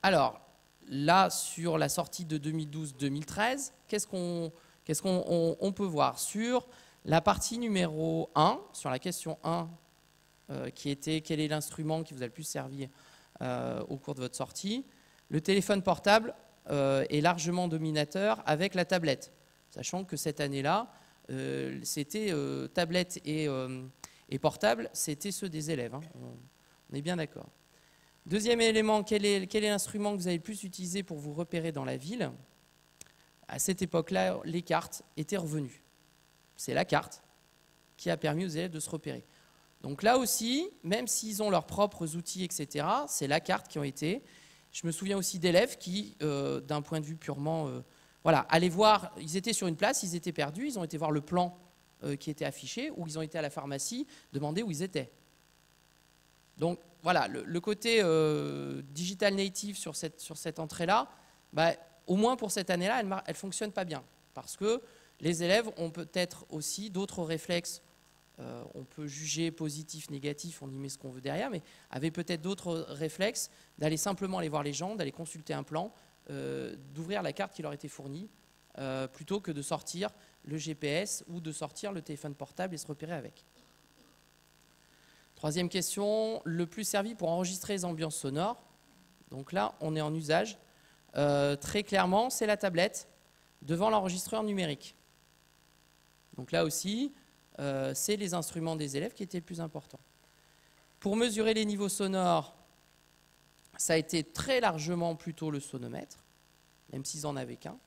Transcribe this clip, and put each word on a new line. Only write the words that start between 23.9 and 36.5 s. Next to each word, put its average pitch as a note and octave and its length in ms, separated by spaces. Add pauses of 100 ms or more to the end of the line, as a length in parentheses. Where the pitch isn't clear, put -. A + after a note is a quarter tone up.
et C3+ 100
portable, A3 540
c'était D#3+ 400
ceux G3 160
des D#3 220
élèves, A#2+ 240
hein. D3 80 (120)
On, B2 800
on - 20
est C#3+ 80
bien F3 140
d'accord. - 320 (800)
Deuxième A3 360
élément, A3 400
quel G3+ 240
est, G3 200
quel G#3 180
est G#3+ 40
l'instrument G#3 440
que G3+ 40
vous F3+ 120
avez F3 100
le D#3+ 40
plus G#3 220
utilisé F3+ 380
pour E3+ 160
vous D3 160
repérer E3 380
dans C#3 120
la C3 140
ville ? E3 320 (1160)
À C3+ 100
cette F#3 240
époque-là, F#3 640
les E3+ 160
cartes - 400 (160)
étaient D#3 180
revenues. D3+ 460 (760)